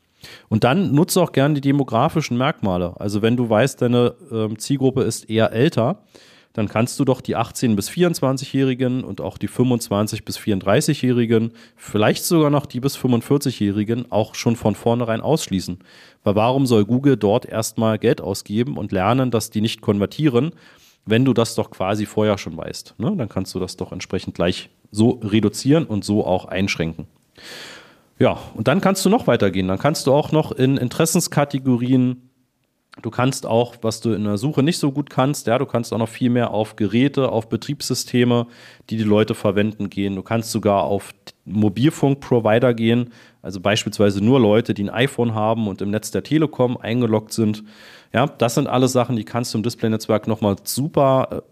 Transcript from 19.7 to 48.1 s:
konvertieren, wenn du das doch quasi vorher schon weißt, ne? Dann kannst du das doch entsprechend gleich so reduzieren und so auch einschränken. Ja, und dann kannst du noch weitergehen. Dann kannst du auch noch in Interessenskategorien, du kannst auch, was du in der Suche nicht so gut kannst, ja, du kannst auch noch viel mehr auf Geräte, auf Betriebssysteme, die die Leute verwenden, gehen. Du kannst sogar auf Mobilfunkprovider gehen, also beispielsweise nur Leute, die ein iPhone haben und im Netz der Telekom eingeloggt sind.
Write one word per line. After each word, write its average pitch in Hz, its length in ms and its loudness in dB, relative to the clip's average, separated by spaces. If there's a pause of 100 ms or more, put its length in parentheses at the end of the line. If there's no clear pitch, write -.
konvertieren, 120 720 0 (540)
wenn 113 200 2
du 131 80 4
das 113 220 0
doch - 160 -4
quasi 101 340 -4
vorher 107 320 0
schon 82 180 -12
weißt, - 420 -14
ne? 110 200 -2
Dann 101 120 -4
kannst - 260 -6
du 92 40 -4
das 90 180 -8
doch - 140 -10
entsprechend - 440 -8
gleich 90 340 -2 (220)
so 113 320 2
reduzieren 110 640 2
und 104 180 -4
so 104 220 0
auch 90 200 0
einschränken. 85 600 -4 (1120)
Ja, 113 200 2 (180)
und 110 120 -6
dann 180 140 2
kannst 196 240 0
du 190 40 4
noch 233 180 2
weitergehen. 98 400 2
Dann 95 100 -2
kannst 147 300 -2
du 131 60 4
auch 147 180 0
noch 156 200 0
in 131 260 2
Interessenskategorien, 131 1500 0 (720)
du 117 100 -8
kannst 131 340 -2
auch, 117 360 0
was 110 200 -4
du 117 100 0
in 101 120 -2
der 104 140 -2
Suche 147 240 -2
nicht 151 160 2
so 147 140 0
gut 139 180 -6
kannst, 143 380 -2
ja, 113 100 2
du 135 80 -4
kannst 117 280 -4
auch 110 60 -2
noch 113 100 -2
viel 123 200 -2
mehr 120 220 0
auf 107 240 -4
Geräte, 123 560 0
auf 110 180 -2
Betriebssysteme, 120 1000 0 (420)
die 110 80 -4
die 110 60 0
Leute 107 320 4
verwenden, 104 540 0
gehen. 98 260 -4
Du 95 80 -8
kannst 113 280 -4
sogar 101 320 2
auf 101 280 -4 (340)
Mobilfunkprovider 117 1300 2
gehen, 117 380 0 (300)
also 95 180 -10
beispielsweise 101 640 0
nur 131 160 6
Leute, 110 340 4
die 101 100 -4
ein 98 60 -4
iPhone 117 440 -2
haben 110 340 0
und 95 140 -6
im 98 100 -4
Netz 104 200 -4
der 95 120 -2
Telekom 143 540 0
eingeloggt 110 540 -2
sind. 107 320 0 (480)